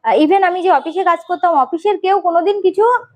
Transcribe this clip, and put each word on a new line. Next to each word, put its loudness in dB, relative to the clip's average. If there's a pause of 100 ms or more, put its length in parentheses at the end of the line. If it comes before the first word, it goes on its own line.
আহ, 0
even 2
আমি -2
যে 2
অফিসে 0
কাজ 0
করতাম, -2
অফিসের -2
কেউ 0
কোনোদিন -2
কিছু 0 (320)